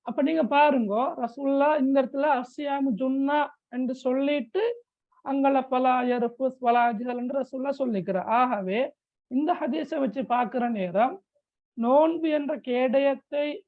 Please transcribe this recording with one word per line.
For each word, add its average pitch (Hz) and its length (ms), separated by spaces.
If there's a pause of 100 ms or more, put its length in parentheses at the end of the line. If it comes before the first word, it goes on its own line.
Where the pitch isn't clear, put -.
அப்ப 247 200
நீங்க 320 220
பாருங்க, 277 500 (240)
ரசூலுல்லாஹ் 277 600
இந்த 269 220
இடத்துல 277 240 (120)
"அஸ்ஸியாமு 277 600
ஜுன்னா" 269 420 (360)
என்று 254 200
சொல்லிட்டு 277 680 (580)
அங்கள 277 400 (120)
"பலா 254 280
யர்ஃபுஸ் 247 640
வலா 240 240
யஜ்ஹல்" 240 320
என்று 262 200
ரசூலுல்லாஹ் 269 380
சொல்லிக்கிறார். 196 520 (100)
ஆகவே 208 380 (480)
இந்த 302 260
ஹதீஸை 302 460
வச்சு 262 260
பார்க்கிற 240 440
நேரம் 208 460 (580)
நோன்பு 311 560
என்ற 294 280
கேடயத்தை 269 880 (220)